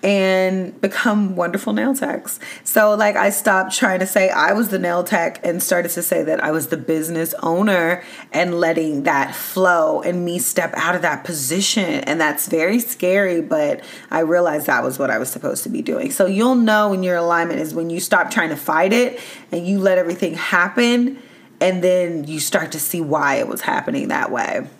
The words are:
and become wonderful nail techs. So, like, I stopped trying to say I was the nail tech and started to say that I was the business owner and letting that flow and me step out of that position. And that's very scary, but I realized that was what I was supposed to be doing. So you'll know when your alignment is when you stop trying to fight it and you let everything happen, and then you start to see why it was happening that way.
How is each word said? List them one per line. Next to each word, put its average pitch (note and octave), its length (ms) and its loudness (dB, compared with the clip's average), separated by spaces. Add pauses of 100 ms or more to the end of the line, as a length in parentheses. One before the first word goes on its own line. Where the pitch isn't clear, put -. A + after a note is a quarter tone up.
and F#3+ 760 2
become G3+ 540 0
wonderful F3 380 -2
nail A3 200 0
techs. - 460 -6 (240)
So, G#3+ 320 4
like, G#3 200 2
I G3 140 4
stopped G3 460 0
trying F#3+ 240 2
to F#3 80 -2
say F#3+ 220 2
I E3 240 2
was G#3+ 160 0
the F#3+ 100 -2
nail F3 240 0
tech E3+ 420 -2
and F3 160 -2
started F3 300 0
to - 100 -6
say E3 220 0
that D#3 200 -2
I D3+ 80 0
was D#3 160 -2
the E3 100 -4
business D#3+ 560 -2 (100)
owner F3 600 2 (280)
and F3 280 0
letting D#3+ 440 0
that C#3 320 0
flow E3+ 640 2
and F3 240 -2
me F3 140 -2
step E3+ 360 -2
out E3 200 0
of E3+ 80 -4
that F3 200 0
position. E3 840 -2
And D#3 140 0
that's D3 280 0
very F3 320 2
scary, F#3 600 0
but D3+ 420 -2 (260)
I D#3 100 -2
realized D#3+ 480 2
that B2 160 2
was C3 140 -4
what C3+ 140 0
I A2 80 0
was B2+ 100 -6
supposed - 340 -6
to - 60 -8
be - 120 -4
doing. - 300 -4
So - 140 2
you'll A3 300 2
know G#3+ 340 4
when F#3+ 140 -2
your F3+ 140 0
alignment E3+ 420 0
is D#3 140 -6
when E3 160 -4
you E3+ 100 -6
stop F3+ 320 2
trying E3 180 0
to D3+ 60 -4
fight E3 380 2
it B3 260 0 (320)
and F3 160 -4
you G3 120 0
let F#3+ 180 4
everything F3 360 0
happen, A#3+ 840 2 (400)
and F#3 240 2
then F3 400 2
you D#3 160 -8
start D#3+ 320 -2
to D#3+ 80 -8
see E3 220 -4
why C#3+ 340 0
it A2+ 120 0
was - 140 -8
happening - 460 -4
that - 240 -2
way. A#2+ 360 -4 (120)